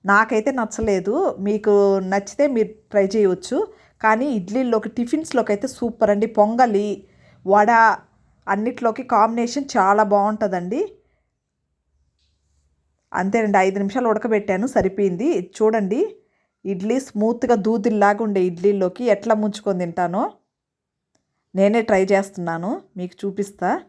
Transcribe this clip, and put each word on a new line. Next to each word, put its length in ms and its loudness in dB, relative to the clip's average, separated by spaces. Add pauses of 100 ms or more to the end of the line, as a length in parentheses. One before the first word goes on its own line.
(100)
నాకైతే 480 2
నచ్చలేదు. 560 -2 (320)
మీకు 280 2 (360)
నచ్చితే 360 0 (100)
మీరు 160 0 (180)
ట్రై 140 2 (100)
చేయవచ్చు. 440 0 (440)
కానీ 240 2 (120)
ఇడ్లీలోకి, 580 -2
టిఫిన్స్లోకి 580 -2
అయితే 220 -6
సూపర్ 380 0
అండి. 140 -2 (100)
పొంగలి, 500 2 (640)
వడ 180 6 (800)
అన్నిట్లోకి 580 -2
కాంబినేషన్ 540 0 (100)
చాలా 360 4
బాగుంటదండి. 680 0 (2500)
అంతేనండి, 380 0 (100)
ఐదు 140 -2
నిమిషాలు 300 -2
ఉడకబెట్టాను, 640 0
సరిపోయింది. 560 0 (280)
చూడండి, 440 0 (720)
ఇడ్లీ 240 -2 (100)
స్మూత్గా 480 0 (100)
దూదిల్లాగా 600 2
ఉండే 240 0
ఇడ్లీలోకి 540 -2 (100)
ఎట్లా 280 0
ముంచుకొని 420 -4
తింటానో 380 -4 (1300)
నేనే 340 2
ట్రై 220 2
చేస్తున్నాను, 580 -2 (300)
మీకు 220 -10
చూపిస్తా. 500 -4 (180)